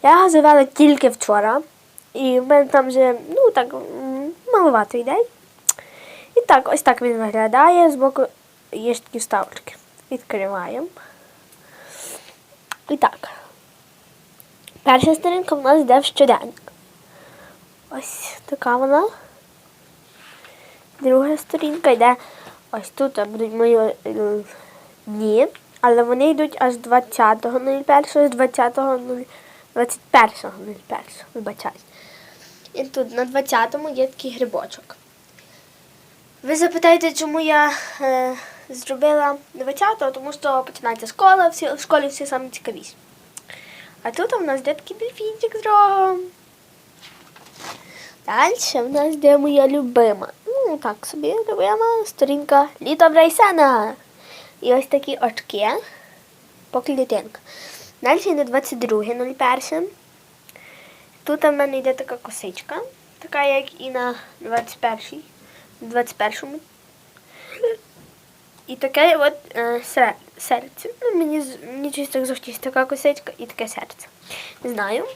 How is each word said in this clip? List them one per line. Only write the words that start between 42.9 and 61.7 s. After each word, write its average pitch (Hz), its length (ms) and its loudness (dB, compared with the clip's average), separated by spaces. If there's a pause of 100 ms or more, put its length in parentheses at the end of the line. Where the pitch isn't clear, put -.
А 233 80 -6
тут 381 220 -4
у 466 80 -2
нас 277 200 -4
йде 285 140 -4
такий 370 220 -16
дельфінчик 440 600 -8
з 427 100 -8
рогом. 392 540 2 (2000)
Дальше 277 560 0
в 254 100 -6
нас 294 220 0
йде 285 240 6
моя 285 300 6
любима. 240 600 2 (180)
Ну, 466 300 -2
так 214 300 -8
собі 302 280 -4 (140)
любима 440 580 0
сторінка 285 600 2 (140)
Літо 320 260 4
Брайсена. 320 840 4 (640)
І 247 140 2
ось 262 120 0
такі 277 360 -4
очки. 220 460 -4 (1040)
Поклітинка. 247 720 -4 (600)
Дальше 311 280 2
йде 285 140 0
двадцять 254 340 -4
друге 220 360 -2
нуль 247 180 -8
перше. 262 500 -4 (1400)
Тут 302 200 -4
у 294 80 4
мене 277 260 -2